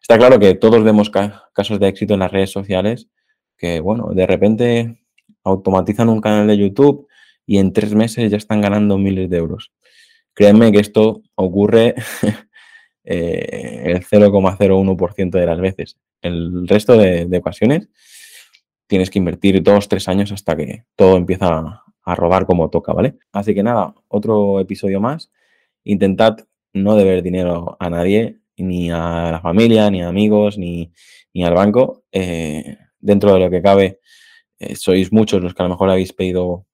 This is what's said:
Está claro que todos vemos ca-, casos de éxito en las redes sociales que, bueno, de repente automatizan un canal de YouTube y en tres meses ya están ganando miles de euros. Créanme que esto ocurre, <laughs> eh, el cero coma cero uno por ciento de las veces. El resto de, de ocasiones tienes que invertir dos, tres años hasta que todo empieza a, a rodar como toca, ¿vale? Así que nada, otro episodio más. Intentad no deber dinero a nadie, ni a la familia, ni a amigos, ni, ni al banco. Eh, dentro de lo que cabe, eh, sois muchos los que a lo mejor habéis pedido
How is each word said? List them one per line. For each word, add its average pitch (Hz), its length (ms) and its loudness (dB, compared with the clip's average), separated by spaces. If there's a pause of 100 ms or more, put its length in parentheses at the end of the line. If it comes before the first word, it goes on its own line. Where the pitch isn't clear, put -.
Está 117 160 2
claro 123 220 6
que 95 160 4
todos 113 280 4
vemos 107 260 4
ca-, 101 440 -6
casos 101 260 -4
de 98 80 2
éxito 101 280 -2
en 95 60 -2
las 90 100 -4
redes 95 200 -2
sociales 98 560 -6 (500)
que, 85 220 -6
bueno, 101 340 -6
de 92 120 0
repente 113 800 0 (380)
automatizan 95 680 0
un 113 120 0
canal 107 260 0
de 104 100 2
YouTube 135 500 0 (380)
y 101 140 0
en 95 140 0
tres 107 200 -2
meses 113 380 0
ya 104 60 -2
están 104 240 -4
ganando 104 360 0
miles 95 320 -4
de 87 80 -2
euros. 82 340 -8 (640)
Créanme 107 380 6
que 104 80 6
esto 107 420 0 (140)
ocurre, 101 580 2 (560)
<laughs> - 540 -20
eh, - 840 -8
el 90 180 -2
cero 104 280 4
coma 95 260 2
cero 95 220 2
uno 95 180 0
por 90 160 -4
ciento 92 240 -4
de 87 80 2
las 85 140 -2
veces. 95 380 -6 (240)
El 87 460 -6
resto 107 300 4
de, 90 280 2
de 92 120 -2
ocasiones 131 520 -2 (1000)
tienes 92 220 -2
que 101 100 -2
invertir 92 420 0
dos, 101 260 2
tres 92 200 -4
años 98 240 -2
hasta 90 240 -6
que 78 300 -10 (100)
todo 95 220 6
empieza 90 300 -2
a, 80 360 -4 (200)
a 90 120 -6
rodar 90 300 0
como 85 240 0
toca, 82 240 -4
¿vale? 92 240 -2 (140)
Así 104 220 -4
que 98 100 -2
nada, 110 300 -2 (140)
otro 104 520 -2
episodio 98 400 -6
más. 135 320 -6 (520)
Intentad 101 540 0 (360)
no 101 220 0
deber 95 260 2
dinero 87 580 -4
a 90 100 -6
nadie, 92 500 -2 (180)
ni 90 340 -6
a 85 400 -6
la 82 100 -8
familia, 107 480 2
ni 95 120 -4
a 87 60 -8
amigos, 104 500 0
ni, 87 340 -10 (420)
ni 90 100 -4
al 87 100 0
banco. 104 580 0
Eh, 82 640 -8 (220)
dentro 101 340 2
de 95 60 4
lo 90 100 0
que 90 120 -4
cabe, 98 380 2 (600)
eh, - 160 -12
sois 92 360 -2
muchos 107 300 0
los 90 120 -8
que 92 100 -4
a - 20 0
lo 87 60 -4
mejor 95 180 -2
habéis 95 240 -2
pedido 90 600 -6